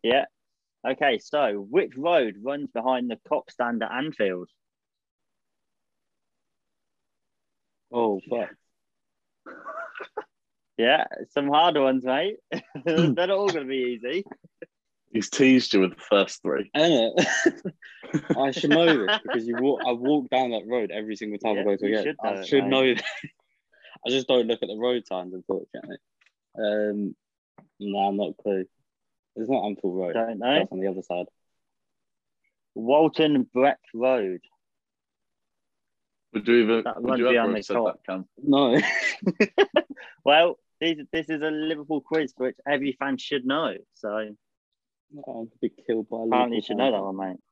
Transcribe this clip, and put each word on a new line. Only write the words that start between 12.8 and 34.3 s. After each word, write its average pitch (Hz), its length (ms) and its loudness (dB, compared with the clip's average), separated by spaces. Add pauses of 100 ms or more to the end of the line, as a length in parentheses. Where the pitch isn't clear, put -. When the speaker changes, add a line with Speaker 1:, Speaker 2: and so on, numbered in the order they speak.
Speaker 1:
They're 165 260 2
not 180 180 0
all 196 220 0
gonna 151 140 -4
be 123 360 -4
easy. 156 220 -4 (920)
Speaker 3:
He's 107 160 -2
teased 131 440 6
you 98 80 6
with 92 140 2
the - 140 -20
first 98 320 2
three. 85 340 -4
Speaker 2:
Innit? 143 420 4
<laughs> - 1200 -2
I 135 140 0
should 147 180 -2
know 160 160 6 (120)
this 107 240 0
because 113 240 -4
you 117 120 -4
walk, 131 280 0
I've 120 140 -2
walked 135 320 0
down 127 200 0
that 110 140 -4
road 113 240 -2
every 107 280 -8
single 104 200 -8
time 107 200 -2
Speaker 1:
Yeah, 98 40 -2
Speaker 2:
I 98 40 -4
go 101 100 2
to 101 100 -6
a 101 40 0
Speaker 1:
you 110 60 2
Speaker 2:
game. 104 100 0
Speaker 1:
should 156 180 -4
Speaker 2:
I - 60 -2
Speaker 1:
know 98 100 -4
it, - 80 -10
Speaker 2:
should 135 160 4
Speaker 1:
mate. 131 60 -2
Speaker 2:
know 131 260 4
that. - 80 -6 (500)
<laughs> - 540 -18
I - 20 -4
just 131 180 -2
don't 123 200 4
look 113 160 -2
at - 60 -6
the 110 80 -8
road 120 280 -2
signs, 92 280 -8
unfortunately. 95 640 -8 (600)
Um, 104 560 -2 (680)
no, 98 180 -6
I'm 98 180 0
not 90 120 -2 (100)
a - 20 -20
clue. 95 240 -2 (680)
It's 110 140 -8
not 110 160 -2
Anfield 98 320 -4
Road. 90 160 -4
Speaker 1:
Don't 113 260 -4
know. 131 200 0
Speaker 2:
That's - 120 -2
on 92 80 -8
the 95 80 -2
other 92 140 -4
side. 90 240 -6 (1500)
Speaker 1:
Walton 147 680 4 (100)
Breck 135 260 4 (140)
Road. 113 460 0 (1900)